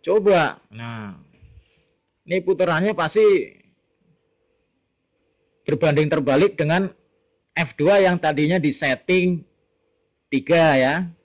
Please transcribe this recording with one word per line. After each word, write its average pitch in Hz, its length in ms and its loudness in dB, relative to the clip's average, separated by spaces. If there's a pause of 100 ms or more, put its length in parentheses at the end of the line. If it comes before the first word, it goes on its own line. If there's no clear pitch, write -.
Coba. 180 560 0 (160)
Nah, 113 400 -14 (1120)
ini 185 160 -4
putarannya 180 560 -2
pasti 190 560 2 (2000)
berbanding 151 480 0
terbalik 147 480 0
dengan 170 320 -2 (640)
F 160 240 -6
dua 196 240 4
yang 180 160 2
tadinya 151 400 0
di 143 160 0
setting 175 720 -2 (880)
tiga 147 480 2
ya. 156 240 -2 (200)